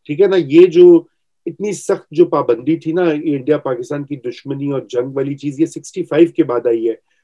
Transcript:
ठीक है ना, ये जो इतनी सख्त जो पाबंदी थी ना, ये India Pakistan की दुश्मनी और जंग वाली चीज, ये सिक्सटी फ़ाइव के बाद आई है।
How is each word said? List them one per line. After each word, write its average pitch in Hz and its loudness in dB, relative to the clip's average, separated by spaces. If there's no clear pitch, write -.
ठीक 147 -4
है 196 6
ना, 190 0
ये 165 6
जो 170 4
इतनी 196 -8
सख्त 180 -6
जो 165 4
पाबंदी 139 0
थी 160 -8
ना, 170 0
ये 151 -2
India 143 0
Pakistan 139 -6
की 143 -10
दुश्मनी 139 -8
और 127 -6
जंग 131 -4
वाली 139 -4
चीज, 143 -8
ये 160 2
सिक्सटी 160 -10
फ़ाइव 165 2
के 165 2
बाद 123 -2
आई 113 0
है। 113 -2